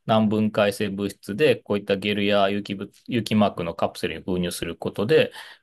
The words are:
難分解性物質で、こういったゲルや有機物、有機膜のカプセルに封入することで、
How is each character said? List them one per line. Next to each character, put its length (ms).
難 220
分 220
解 220
性 180
物 200
質 260
で、 200
こ 180
う 40
い 40
っ 20
た 120
ゲ 180
ル 100
や 260
有 120
機 120
物、 160
有 160
機 120
膜 300
の 100
カ 140
プ 100
セ 100
ル 80
に 60
封 160
入 120
す 140
る 120
こ 140
と 160
で、 260